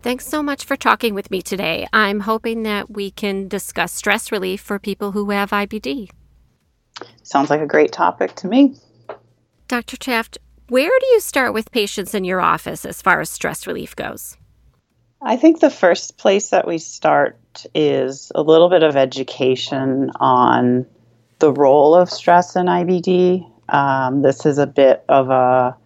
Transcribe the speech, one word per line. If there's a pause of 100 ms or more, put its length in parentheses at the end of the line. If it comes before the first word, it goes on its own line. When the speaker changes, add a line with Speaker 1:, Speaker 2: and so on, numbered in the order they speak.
Speaker 1:
Thanks
so
much
for
talking
with
me
today.
I'm
hoping
that
we
can
discuss
stress
relief
for
people
who
have
I
B
D. (1120)
Speaker 2:
Sounds
like
a
great
topic
to
me. (920)
Speaker 1:
Doctor
Taft, (300)
where
do
you
start
with
patients
in
your
office
as
far
as
stress
relief
goes? (840)
Speaker 2:
I
think
the
first
place
that
we
start (380)
is
a
little
bit
of
education
on (500)
the
role
of
stress
in
I
B
D. (220)
Um,
this
is
a
bit
of
a